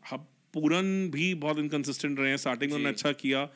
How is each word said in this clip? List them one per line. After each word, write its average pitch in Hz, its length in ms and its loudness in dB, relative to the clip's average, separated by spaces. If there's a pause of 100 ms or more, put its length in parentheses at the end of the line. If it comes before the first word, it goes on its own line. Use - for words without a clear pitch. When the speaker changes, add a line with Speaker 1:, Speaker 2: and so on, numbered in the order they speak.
Speaker 1:
हाँ, 131 140 -8 (360)
पूरन 185 560 2
भी 170 260 0
बहुत 151 240 0
इनकंसिस्टेंट 143 600 -2
रहे 135 100 2
हैं, 139 80 2
स्टार्टिंग 135 340 -2
में 147 60 0
उन्होंने 143 200 -2
Speaker 2:
जी। - 100 0
Speaker 1:
अच्छा 147 40 2
किया। 139 440 0